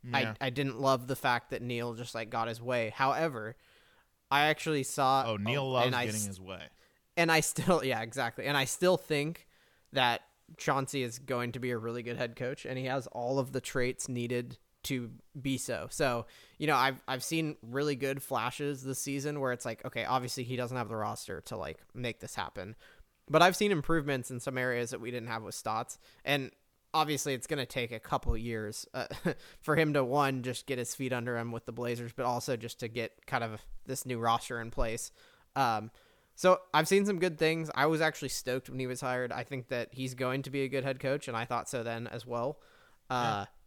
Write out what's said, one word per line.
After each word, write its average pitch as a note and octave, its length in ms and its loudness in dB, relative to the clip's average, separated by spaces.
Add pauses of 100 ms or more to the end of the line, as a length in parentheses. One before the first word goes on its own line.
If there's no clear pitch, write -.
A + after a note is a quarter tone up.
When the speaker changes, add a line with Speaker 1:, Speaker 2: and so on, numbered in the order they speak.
Speaker 1:
Yeah. B2 380 0
Speaker 2:
I, C#3 60 2
I - 20 2
didn't C3 300 -2
love C3 280 4
the C3+ 80 0
fact A#2+ 360 2
that A#2 100 -4
Neil A#2+ 320 -2
just, A#2 200 -8
like, A2+ 160 -6
got A2+ 200 0
his A#2 120 -6
way. A#2+ 280 0
However, C3 640 0 (720)
I A#2+ 180 6
actually D3+ 360 2
saw C3+ 420 4
Speaker 1:
Oh, A2 120 0
Neil B2 260 0
Speaker 2:
oh, C3 80 0
Speaker 1:
loves B2 160 4
Speaker 2:
and B2 80 2
I B2 100 0
Speaker 1:
getting G#2+ 160 -2
Speaker 2:
s-, G#2 60 -4
Speaker 1:
his F#2 140 -10
way. F2+ 260 -12 (480)
Speaker 2:
and E3+ 160 4
I D#3+ 80 6
still, D#3 440 2
<laughs> - 20 -2
yeah, A#2+ 160 0
exactly. A#2 440 -4
And C#3+ 120 2
I C3+ 80 4
still F3+ 320 4
think D3+ 500 -2 (460)
that B2 280 4 (360)
Chauncey C3+ 460 0
is A#2 160 -6
going A#2+ 340 -2
to B2+ 60 -6
be B2 120 -2
a A#2+ 60 -2
really A#2 260 -4
good A#2+ 140 -6
head A#2+ 180 -2
coach, B2+ 300 -6
and B2+ 120 -4
he C3 80 -4
has B2+ 220 -2
all B2 320 0
of C3 140 -2
the C3 80 0
traits - 480 -2
needed A#2+ 480 -2 (260)
to B2 280 -4 (300)
be C3+ 160 0
so. G#2+ 320 -4
So, A#2+ 380 0 (300)
you D3+ 100 0
know, D3 100 6
I've, C3 300 4
I've B2+ 160 -4
seen D#3+ 380 0
really C3+ 340 0
good C3+ 280 -2
flashes C3 600 -2
this C3 160 -4
season C#3+ 420 -2
where C3 100 2
it's A#2+ 140 -4
like, A2+ 180 -6
okay, A#2 220 -4
obviously B2 400 0
he B2+ 100 -4
doesn't B2 220 -2
have A#2 100 -2
the A2 80 -6
roster G#2 460 -4
to, - 160 -8
like, D#2+ 220 -6 (140)
make A#2+ 280 -6
this - 140 -12
happen. G2+ 400 -8 (540)
But D#3 120 6
I've F3+ 140 8
seen G#3 160 2
improvements C#3+ 600 0
in B2 80 -6
some C3 180 -4
areas B2 340 -2
that A2+ 100 -8
we A#2 100 -6
didn't A#2+ 160 -6
have A2+ 160 -6
with A2 120 -10
Stotts. A2 420 -4 (260)
And C#3 280 0 (420)
obviously D3 400 2
it's A#2+ 140 -4
gonna C#3+ 180 -2
take A#2+ 260 -4
a A2+ 80 -8
couple - 380 0
years, A2 560 -4
uh, - 140 -4 (260)
<laughs> - 0 - (280)
for D3+ 140 2
him D3+ 180 4
to, C#3 120 4
one, C3+ 380 4
just B2 240 -4
get C3 100 0
his A#2+ 180 -4
feet C3 160 -2
under A#2+ 260 0
him A#2 140 -4
with A#2 140 -6
the A#2+ 80 -8
Blazers, A#2+ 400 -4
but B2+ 120 -2
also B2 300 0
just A2+ 240 -8
to A#2+ 80 -4
get A2+ 380 -6
kind A#2+ 180 0
of A2 180 -6 (240)
this C3 200 -4
new B2 140 -2
roster A#2 420 2
in A2+ 100 -8
place. A#2 400 0 (460)
Um, A2+ 340 2 (420)
so F#3 280 6 (120)
I've D#3 140 6
seen G3 180 6
some G3 140 2
good E3+ 180 2
things. D#3+ 380 2
I C#3+ 120 4
was D#3+ 120 4
actually D#3 300 0
stoked B2+ 400 -2
when C3 100 -6
he C3 80 -2
was B2 140 -4
hired. B2+ 320 -2
I A#2+ 100 -4
think B2+ 240 -6
that A#2+ 240 -2
he's B2+ 220 -6
going B2+ 300 -2
to C3+ 60 -8
be C#3 120 -2
a C3+ 80 0
good C3+ 160 0
head C3+ 140 -2
coach, C#3+ 280 -2
and A#2+ 80 -6
I A2+ 100 -2
thought A#2+ 220 -2
so A#2+ 160 -4
then A#2 240 -4
as A2+ 180 -8
well. B2 360 -4 (480)
Uh, B2 140 2
Speaker 1:
Yeah. G#2 220 0 (220)